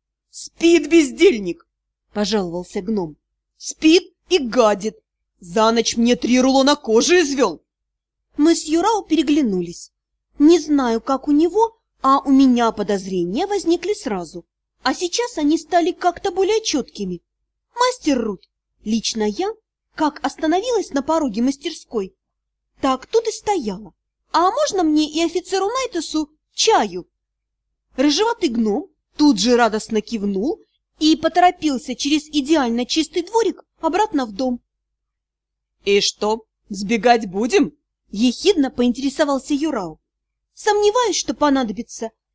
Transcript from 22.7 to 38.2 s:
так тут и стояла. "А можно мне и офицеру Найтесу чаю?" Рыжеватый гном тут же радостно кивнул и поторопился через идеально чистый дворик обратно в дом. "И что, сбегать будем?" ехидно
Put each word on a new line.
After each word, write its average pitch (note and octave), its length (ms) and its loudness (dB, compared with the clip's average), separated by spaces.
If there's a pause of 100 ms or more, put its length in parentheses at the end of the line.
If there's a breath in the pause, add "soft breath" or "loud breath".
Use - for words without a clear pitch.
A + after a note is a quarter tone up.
так C4 260 -2
тут A#4 220 -2
и A4 40 -2
стояла. G#3+ 640 -6 (380)
"А F4 180 2
можно A#4 340 -2
мне D4+ 280 2
и D#4 100 -2
офицеру F4+ 460 -2
Найтесу G#4 640 -4 (240)
чаю?" G#3+ 520 0 (920)
Рыжеватый F4 500 0
гном A3+ 420 -2 (280)
тут C#4+ 220 4
же A#3 180 2
радостно A3 420 0
кивнул G3+ 640 -4 (360)
и D#4 180 4
поторопился D#4+ 800 0
через C#4+ 340 -2
идеально C4 560 0
чистый D#4+ 380 -2
дворик G4+ 420 -2 (160)
обратно E4 440 0
в A3 60 -10
дом. B3 300 -4 (1200)
"И G3+ 160 2
что, G#3 460 -4 (240)
сбегать A3 600 0
будем?" A3+ 440 0 (360)
ехидно B3+ 640 0